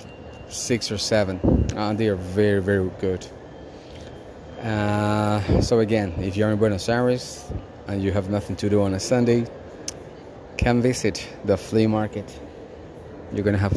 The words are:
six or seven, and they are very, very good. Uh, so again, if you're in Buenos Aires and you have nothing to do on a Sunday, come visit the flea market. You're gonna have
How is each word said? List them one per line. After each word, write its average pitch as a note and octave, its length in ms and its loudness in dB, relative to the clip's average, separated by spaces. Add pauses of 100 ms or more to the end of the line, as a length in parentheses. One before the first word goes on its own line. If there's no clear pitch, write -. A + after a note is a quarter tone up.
(480)
six - 440 -2
or G2+ 60 -2
seven, F#2+ 420 2 (340)
and G#2+ 240 0
they A2+ 80 2
are G#2 80 4
very, G2 480 2
very F#2+ 260 2 (120)
good. F#2 260 -2 (1400)
Uh, G#2 960 2
so A#2 200 4
again, G#2 380 2
if F#2+ 180 -2
you're G#2+ 160 4
in G#2 60 2
Buenos G#2 300 2
Aires B2 560 0 (440)
and G2 120 -2
you F#2+ 120 2
have G2 180 0
nothing G2+ 240 -2
to G2+ 160 -2
do G2+ 120 6
on F#2+ 120 2
a F#2+ 60 -2
Sunday, A#2+ 480 4 (1080)
come A#2+ 220 4
visit A#2 460 0 (180)
the G2 120 4
flea A2 320 2
market. G#2+ 500 -2 (920)
You're G#2 120 -2
gonna G2+ 140 4
have G2 180 2